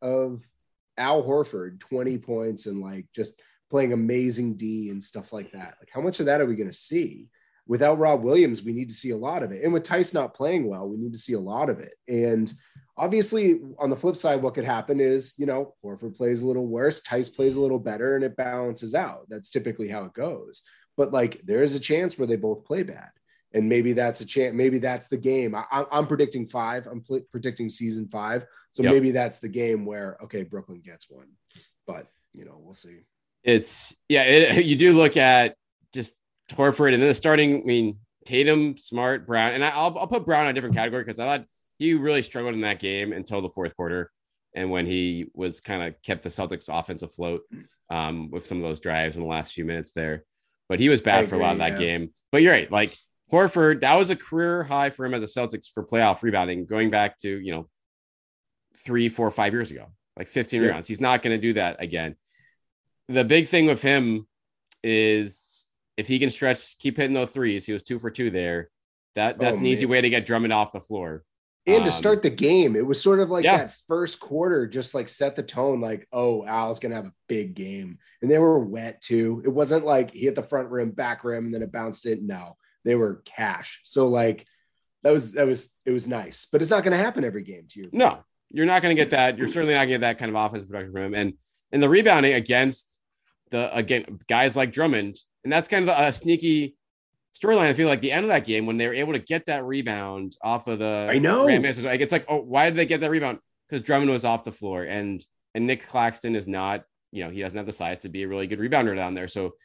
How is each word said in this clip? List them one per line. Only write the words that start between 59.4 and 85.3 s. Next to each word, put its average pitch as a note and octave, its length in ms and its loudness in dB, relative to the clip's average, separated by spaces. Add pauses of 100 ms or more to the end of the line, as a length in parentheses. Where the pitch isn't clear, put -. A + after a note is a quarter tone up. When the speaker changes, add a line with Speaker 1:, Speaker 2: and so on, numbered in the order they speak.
Speaker 2:
years A#2 180 -4
ago, A#1+ 160 -18 (300)
like, F#2 100 -12
fifteen A#2+ 340 -2
Speaker 1:
Yeah. A#2 60 4
Speaker 2:
rebounds. E2+ 200 -4
He's A2 140 -6
not B2+ 220 4
gonna A2+ 140 0
do A2+ 160 0
that F2+ 280 -2
again. E2 340 -6 (920)
The B2+ 160 2
big D#3+ 240 4
thing E3 180 4
with D3 160 4
him B2 460 2 (560)
is G#2+ 840 0 (320)
if G#2+ 100 -6
he C3 120 2
can C3+ 100 2
stretch, - 500 -2
keep C3 180 -4
hitting C3+ 160 0
those B2+ 180 -2
threes, A2 340 -2
he G#2+ 80 -6
was G2+ 100 -8
two A#2+ 160 -8
for A2+ 100 -8
two A#2 220 -4
there. F2 380 -4 (460)
That, A2 240 0
that's A#2 180 0
Speaker 1:
Oh, - 20 -4
Speaker 2:
an C3 80 0
easy B2+ 180 2
Speaker 1:
man. A#2+ 60 0
Speaker 2:
way B2+ 100 4
to B2 80 4
get A#2 160 0
Drummond A2+ 280 0
off G#2+ 180 0
the G2+ 80 -12
floor. F2 440 -10 (420)
Speaker 1:
And G#3+ 200 6
to E3 60 2
Speaker 2:
Um, - 60 -2
Speaker 1:
start G#3 260 2
the D#3+ 60 4
game, D3 460 4
it A2 100 2
was C#3 160 0
sort F#3+ 180 6
of F#3 100 2
like F3 160 0
Speaker 2:
yeah. F3+ 120 6
Speaker 1:
that C3 180 -4 (120)
first E3 320 -2
quarter, D#3 480 0
just, B2 260 -8
like, B2 140 -4
set C#3 280 -2
the C3 80 -6
tone, C3 360 -2
like, A2 320 -6
"Oh, A#2+ 340 0
Al's A2+ 340 -2
gonna A#2 160 -6
have G#2+ 100 -8
a F#2+ 80 -16 (140)
big G#2 260 -4
game." F#2+ 460 -12 (220)
And B2+ 80 0
they D3+ 80 6
were D#3+ 220 6
wet A2+ 420 -8
too. A#2 440 0
It C3+ 40 0
wasn't D3 360 0
like C3 260 2
he A#2 140 -4
hit C3 100 0
the - 80 -4
front C3 280 -4
rim, A#2+ 200 -4
back A#2+ 320 -6
rim, A#2 220 -4
and A2+ 80 -6
then A2+ 80 -6
it G#2 100 -8
bounced A2+ 340 -8
in. G#2+ 220 -4
No, F2+ 300 -10 (260)
they A#2+ 120 2
were A2 280 0
cash. F#2+ 640 -8
So, C3 240 2
like, A#2 360 0 (580)
that D3 80 6
was, B2 220 2